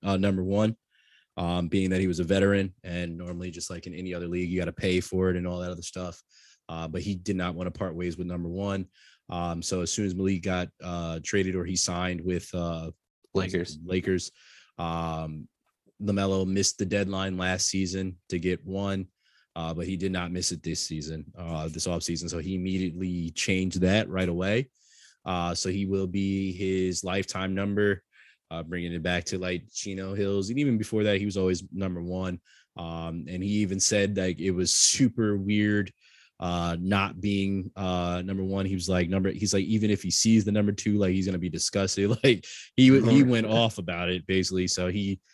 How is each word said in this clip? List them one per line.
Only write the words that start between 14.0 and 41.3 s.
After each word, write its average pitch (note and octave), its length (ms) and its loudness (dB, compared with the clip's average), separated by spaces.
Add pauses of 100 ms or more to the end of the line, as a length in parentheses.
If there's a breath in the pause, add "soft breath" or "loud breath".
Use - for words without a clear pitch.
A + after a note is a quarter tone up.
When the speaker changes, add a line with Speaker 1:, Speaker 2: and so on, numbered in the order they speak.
Speaker 1:
um, D#2+ 680 -4 (540)
LaMelo G2 460 2
missed F#2+ 300 0
the G#2 80 -2
deadline F#2+ 520 -2
last F#2 300 0
season F#2+ 480 -2 (140)
to F2+ 100 -2
get F2 260 -2
one, F#2+ 420 -4 (500)
uh, E2 160 -4
but E2+ 140 -4
he F#2 100 -2
did F#2 140 -2
not F2 200 -4
miss F2+ 200 -2
it E2 120 -8
this D#2+ 220 -4
season, D#2+ 400 -8 (120)
uh, E2 300 -6
this E2+ 200 -6
offseason. E2+ 420 -4
So E2+ 80 -6
he F2 180 -4
immediately F2+ 760 -2
changed F#2 500 0
that G2 280 4
right F#2 200 0
away. G2 400 0 (560 soft breath)
Uh, F2 300 -2
so - 140 -2
he F#2+ 160 0
will F#2+ 220 0
be G2 460 0
his F#2 500 0
lifetime F#2+ 520 -2
number, G2+ 480 2 (480 soft breath)
uh, E2 120 -8
bringing E2+ 300 -6
it E2+ 80 -4
back F2 240 0
to, F#2 140 -4
like, F2+ 240 -4 (100)
Chino F#2+ 400 -8
Hills. G2 360 0
And B2 100 -2
even C3+ 180 2
before G#2+ 260 0
that, G#2 140 4
he G2+ 80 -2
was G2+ 120 -2
always F#2 260 2 (100)
number F#2 280 -4
one. F#2 380 -4 (380 soft breath)
Um, E2 500 -8
and F2+ 140 -6
he G2+ 80 -2 (120)
even G2 180 0
said, G2+ 380 2
like, F2+ 220 0
it F#2+ 120 0
was F2+ 220 0
super A2+ 640 4
weird G#2 560 2 (480 soft breath)
uh, F2 400 -2
not F#2+ 420 0
being, G2 540 0
uh, F2+ 500 -2
number F#2+ 180 -4
one. F#2+ 220 -2
He F#2+ 100 -2
was F2+ 140 -2
like, F2+ 200 2
number, F#2+ 220 2
he's G2+ 220 0
like, G2 120 2
even G#2+ 240 2
if G2+ 140 2
he F2+ 80 -2
sees A2+ 340 6
the G#2 60 0
number G#2 200 2
two, G#2 260 0
like, F#2+ 160 4
he's F#2+ 120 2
gonna F#2 120 0